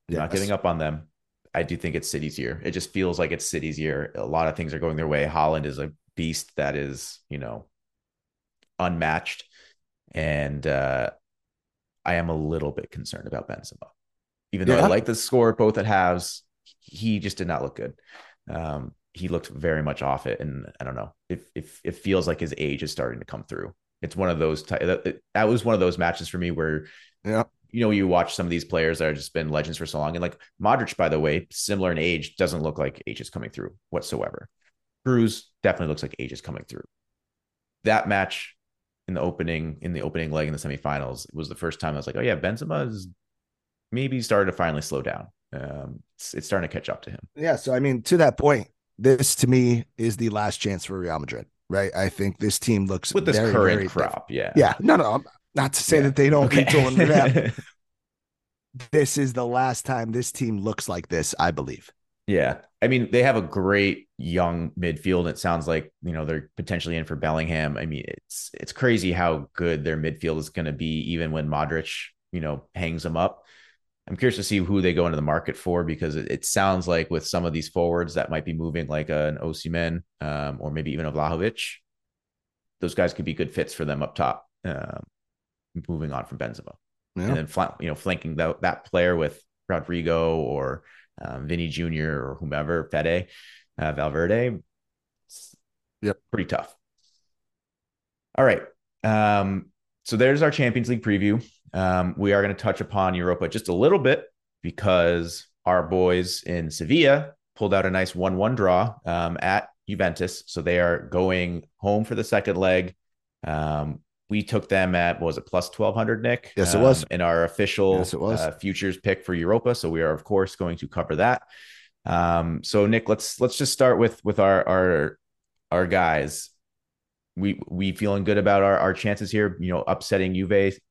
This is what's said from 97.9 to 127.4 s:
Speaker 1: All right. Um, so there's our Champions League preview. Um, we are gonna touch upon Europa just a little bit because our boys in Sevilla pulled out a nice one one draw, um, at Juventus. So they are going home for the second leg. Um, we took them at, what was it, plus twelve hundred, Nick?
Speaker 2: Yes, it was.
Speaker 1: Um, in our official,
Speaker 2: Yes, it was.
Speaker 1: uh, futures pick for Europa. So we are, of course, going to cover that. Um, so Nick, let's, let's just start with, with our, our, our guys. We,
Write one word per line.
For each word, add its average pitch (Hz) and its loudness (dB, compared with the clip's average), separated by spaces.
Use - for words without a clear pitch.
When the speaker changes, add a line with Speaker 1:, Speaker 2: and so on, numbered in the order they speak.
Speaker 1:
All 135 6
right. 117 6
Um, 104 2
so 117 -2
there's 135 6
our 151 6
Champions 120 0
League 120 -2
preview. 104 2
Um, 92 2
we 101 2
are 101 6
gonna 101 0
touch - -2
upon 95 0
Europa 87 0
just - -6
a 87 0
little 147 4
bit 131 2
because 85 2
our 90 2
boys 90 2
in 82 -4
Sevilla 139 2
pulled 101 0
out 95 4
a 92 0
nice 92 0
one 92 0
one 95 2
draw, 98 4
um, 85 -2
at 95 0
Juventus. 90 -2
So - -6
they 87 2
are 85 4
going 90 0
home 104 0
for 113 -6
the 107 -2
second 101 2
leg. 92 2
Um, 76 -2
we 104 -2
took - -2
them 92 2
at, 87 2
what 85 -2
was 80 -2
it, - -14
plus 87 -2
twelve 107 0
hundred, 113 0
Nick? 120 -2
Speaker 2:
Yes, 92 2
it 101 4
was. 127 6
Speaker 1:
Um, - -10
in 87 -2
our 85 4
official, 95 2
Speaker 2:
Yes, 90 -2
it 67 -4
was. 107 0
Speaker 1:
uh, 78 -2
futures 95 -4
pick - -2
for 92 -2
Europa. 107 2
So 90 -4
we 82 0
are, 78 2
of 78 -6
course, 95 0
going 85 -4
to - -10
cover 85 -4
that. 117 2
Um, 85 0
so 104 4
Nick, 113 2
let's, - -2
let's 127 0
just 139 0
start 127 4
with, 113 2
with 104 -2
our, 95 6
our, 90 2
our 90 2
guys. 80 0
We, 98 -2